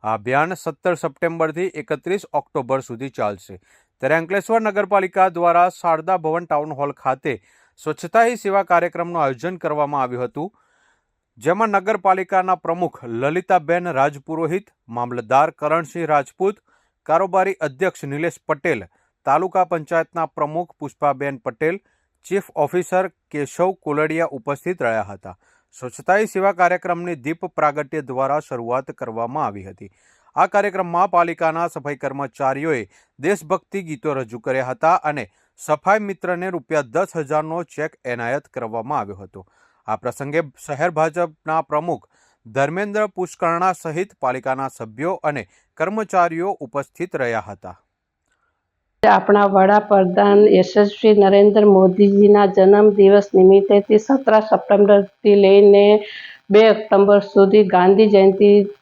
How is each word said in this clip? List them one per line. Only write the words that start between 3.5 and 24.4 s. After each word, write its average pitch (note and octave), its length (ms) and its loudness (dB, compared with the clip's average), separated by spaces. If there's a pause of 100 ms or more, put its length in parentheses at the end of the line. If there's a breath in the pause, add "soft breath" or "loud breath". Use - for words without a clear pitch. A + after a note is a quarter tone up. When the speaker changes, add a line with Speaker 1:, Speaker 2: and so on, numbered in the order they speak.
Speaker 1:
ત્યારે C#3+ 140 0
અંકલેશ્વર G3 440 -4
નગરપાલિકા G3 680 -2
દ્વારા E3+ 400 0
શારદા E3+ 480 -4
ભવન D#3+ 300 -6
ટાઉન D3+ 260 -6
હોલ C#3+ 200 -8
ખાતે C3 480 -6 (420)
સ્વચ્છતા F3 420 -2
હી A#3 120 -4
સેવા G3 260 -4
કાર્યક્રમનું E3+ 600 -4
આયોજન C#3+ 340 -6
કરવામાં D3 460 -4
આવ્યું B2 220 -6
હતું, D3 260 -12 (880)
જેમાં F#3 300 -2
નગરપાલિકાના F#3+ 880 -2
પ્રમુખ E3+ 480 -8
લલિતાબેન E3 880 -4
રાજપુરોહિત, D3+ 720 -4 (220)
મામલતદાર A#2+ 640 -2
કરણસિંહ D#3+ 560 -6
રાજપૂત, D#3 500 -4 (500)
કારોબારી F#3 540 -2
અધ્યક્ષ D#3 440 -6
નિલેશ D3 340 -8 (100)
પટેલ, D3 360 -6 (400)
તાલુકા F3 400 0
પંચાયતના E3 640 -6
પ્રમુખ D#3 520 -8
પુષ્પાબેન C#3 600 -6
પટેલ, D#3 400 -6 (480)
ચીફ F#3+ 300 -6
ઓફિસર F3+ 540 -4 (200)
કેશવ D#3+ 420 -4
કોલડિયા D#3 540 -4
ઉપસ્થિત C#3+ 560 -8